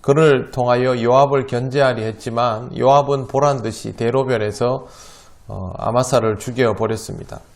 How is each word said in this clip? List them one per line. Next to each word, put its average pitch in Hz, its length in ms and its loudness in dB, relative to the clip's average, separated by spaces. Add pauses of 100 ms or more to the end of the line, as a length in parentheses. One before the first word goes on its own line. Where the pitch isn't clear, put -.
그를 143 500 4
통하여 123 500 0
요압을 135 460 4
견제하려 127 560 0
했지만 113 720 -4
요압은 135 500 2
보란 135 340 0
듯이 107 320 -8
대로변에서, 120 920 -2 (640)
어, 95 300 -12
아마사를 113 600 0
죽여버렸습니다. 110 1000 -4 (160)